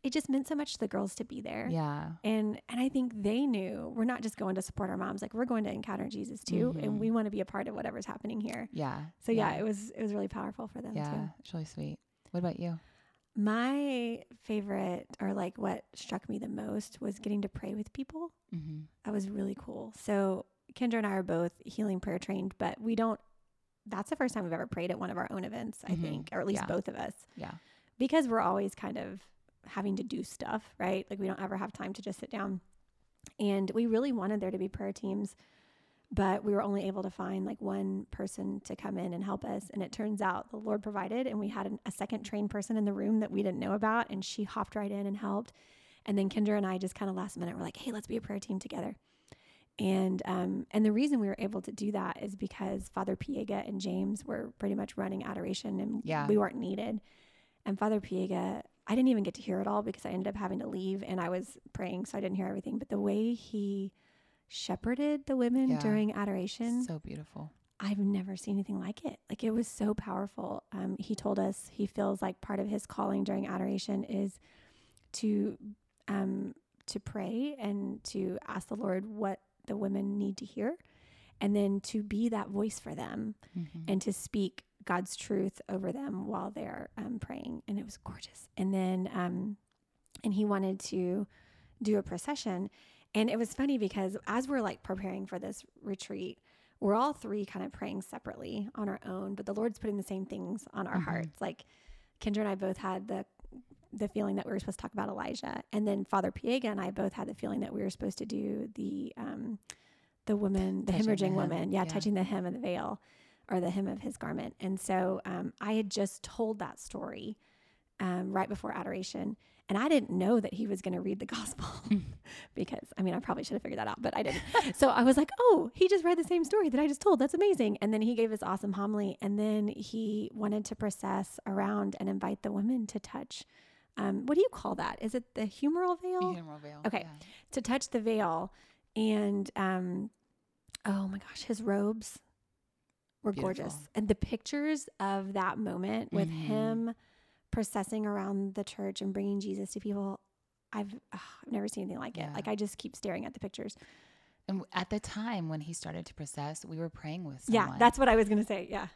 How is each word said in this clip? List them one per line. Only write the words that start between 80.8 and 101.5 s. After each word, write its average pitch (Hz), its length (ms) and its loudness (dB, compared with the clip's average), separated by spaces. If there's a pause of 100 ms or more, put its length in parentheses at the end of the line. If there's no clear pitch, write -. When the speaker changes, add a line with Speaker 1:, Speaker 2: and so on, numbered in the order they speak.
Speaker 1:
and 208 160 4
then 202 240 4
to 208 220 -2
be 208 260 2
that 214 200 0
voice 202 300 0
for - 160 -10
them - 400 -6 (220)
Speaker 2:
Mm-hmm. 165 320 -6
Speaker 1:
and 190 140 4
to 202 100 0
speak - 520 -2 (200)
God's 185 320 0
truth 196 520 0
over 190 240 -2
them 214 340 -4
while 196 240 -4
they're, - 460 -8
um, 220 240 -6
praying. - 480 -8
And 202 100 -2
it - 60 -4
was 214 140 -12
gorgeous. - 580 -14
And 190 180 2
then, 185 400 2
um, 185 420 -2 (680)
and 208 100 2
he 208 100 4
wanted 190 360 2
to 185 460 0 (560)
do 214 160 6
a 196 40 2
procession. 196 680 -2 (440)
And 220 160 6
it 226 80 0
was 233 160 0
funny 269 240 2
because 196 380 0 (100)
as 254 220 0
we're, 269 140 2
like, - 200 -2
preparing 190 440 -4
for 185 120 -6
this 190 260 -8 (180)
retreat, 190 560 -6 (420)
we're 202 140 6
all 269 180 4
three 208 320 -4
kind 185 200 -6
of 190 60 -6
praying 190 320 -6
separately - 720 -6
on 208 140 -2
our 196 180 -4
own, 196 300 -4
but 202 100 -6
the 196 80 -4
Lord's 214 240 0
putting 208 200 -2
the 190 40 -2
same 190 240 -4
things 190 460 -6
on 196 160 -4
our 208 60 -2
Speaker 2:
Mm-hmm. 185 100 2
Speaker 1:
hearts. 165 360 -4
Like, 175 240 -4 (560)